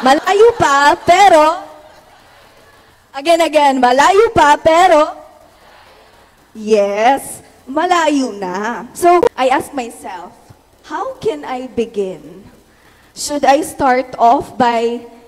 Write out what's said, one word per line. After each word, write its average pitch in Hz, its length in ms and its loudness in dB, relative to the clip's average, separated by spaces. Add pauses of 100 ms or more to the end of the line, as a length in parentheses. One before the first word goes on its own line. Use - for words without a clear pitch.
Malayo 359 440 2 (120)
pa, 294 400 2
pero... 349 640 4 (1500)
Again, 330 240 0
again, 294 400 2
malayo 330 560 2
pa, 294 240 4
pero... 330 560 2 (1400)
Yes, 214 880 -2 (240)
malayo 302 720 -2
na. 202 560 -8
So, 349 320 2 (160)
I 262 80 0
asked 262 240 -2
myself, 233 640 -14 (560)
"How 508 320 -8
can 311 240 -6
I 254 240 -10
begin? 196 800 -10 (640)
Should 285 320 -4
I 285 160 2
start 254 560 -2
off 233 400 0
by 233 480 -2 (200)